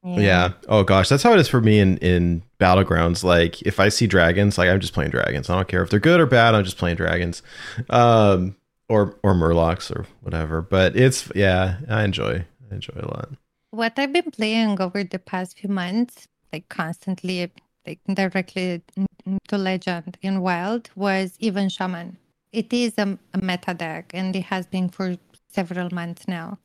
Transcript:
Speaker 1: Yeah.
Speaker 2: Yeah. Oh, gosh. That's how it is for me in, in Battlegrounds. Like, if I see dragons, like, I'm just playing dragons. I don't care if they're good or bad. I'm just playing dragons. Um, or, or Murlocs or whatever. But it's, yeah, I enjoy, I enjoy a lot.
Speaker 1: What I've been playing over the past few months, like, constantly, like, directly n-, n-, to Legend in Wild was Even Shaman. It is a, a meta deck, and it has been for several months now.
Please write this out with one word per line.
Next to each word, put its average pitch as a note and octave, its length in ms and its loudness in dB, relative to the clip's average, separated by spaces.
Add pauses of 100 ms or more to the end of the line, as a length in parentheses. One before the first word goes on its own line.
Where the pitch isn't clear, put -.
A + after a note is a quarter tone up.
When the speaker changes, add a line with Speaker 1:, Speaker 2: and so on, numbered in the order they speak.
Speaker 1:
Yeah. F3+ 160 -4
Speaker 2:
Yeah. F#2 320 4 (180)
Oh, G#2 140 4
gosh. F#2+ 260 4
That's C#3 140 2
how A#3+ 100 6
it G3+ 60 6
is C#3 100 2
for B2+ 120 2
me G#2+ 180 6
in, F#2+ 180 4
in F2 460 0 (160)
Battlegrounds. F2 640 2
Like, E2+ 400 2
if - 160 -4
I G2 100 4
see A2+ 180 0
dragons, F#2 500 4
like, F2+ 120 2
I'm F#2+ 100 4
just - 140 -8
playing C#2+ 180 -2
dragons. C2+ 380 -4
I F2+ 60 0
don't F#2 120 -2
care F2+ 160 -2
if E2+ 60 -6
they're G#2 100 2
good E3 220 4
or D#3 40 6
bad. A#2 300 4
I'm G#2 80 2
just F#2+ 140 -6
playing E2+ 200 -2
dragons. E2+ 440 -4 (480)
Um, G#2+ 680 4 (320)
or, G#2+ 360 0
or F#2+ 100 4
Murlocs E2 600 2
or - 120 -8 (160)
whatever. D#2+ 400 -4
But F#2 340 2
it's, C3 400 2
yeah, F#2 420 2 (120)
I A2 140 0
enjoy, F2+ 420 -2 (260)
I G2 40 -10
enjoy G2 220 -14
a - 100 -10
lot. - 220 -10 (420)
Speaker 1:
What A3+ 260 -4
I've C#4 160 -4
been E4+ 180 -2
playing G#3+ 480 0
over F#3+ 240 -4
the F#3 160 -10
past F#3 400 -10
few G3+ 100 -10
months, G3 580 -4 (260)
like, D#3 160 -12
constantly, F3+ 840 -6 (340)
like, D#3+ 140 -14 (140)
directly F#3 680 -4 (140)
n-, F#3+ 100 -4 (220)
n-, F#3+ 120 -4 (100)
to G#3 80 -2
Legend F#3 640 -6
in F#3+ 200 -4
Wild F#3 540 -4
was F#3+ 440 -2
Even G3+ 280 -2
Shaman. F3+ 480 -8 (380)
It A3+ 180 -4
is A#3+ 260 -2
a, G3+ 200 -2 (160)
a F#3+ 80 -2
meta F3+ 320 -4
deck, E3 400 -10
and F#3 220 -4
it F#3+ 100 -4
has F#3 200 -6
been F#3 240 -4
for F3+ 280 -6 (340)
several F3+ 420 -4
months E3+ 340 -10
now. F3+ 380 -10